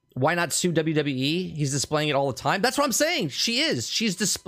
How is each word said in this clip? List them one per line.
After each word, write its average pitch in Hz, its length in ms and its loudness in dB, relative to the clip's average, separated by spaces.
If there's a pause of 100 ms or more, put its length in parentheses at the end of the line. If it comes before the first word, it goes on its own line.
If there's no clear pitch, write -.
(140)
Why 139 200 2
not 175 180 0
sue 180 200 0
W 156 220 2
W 147 220 0
E? 156 340 0
He's 147 220 -2
displaying 151 360 0
it 147 60 2
all 139 120 2
the 131 120 -2
time. 175 240 0
That's 247 140 0
what 285 80 2
I'm 277 80 0
saying. 294 360 0
She 233 320 -2
is. 247 280 0
She's 214 280 0
dis-, - 320 -2